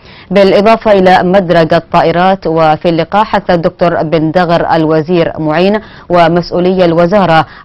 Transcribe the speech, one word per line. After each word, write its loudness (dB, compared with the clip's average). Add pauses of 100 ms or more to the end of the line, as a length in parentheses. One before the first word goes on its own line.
(300)
بالإضافة 2
إلى 4
مدرج 0
الطائرات. 0
وفي 0
اللقاء -2
حث -4
الدكتور -2
بن -2
دغر -2
الوزير 0
معين -2 (280)
ومسؤولي 0
الوزارة 0 (180)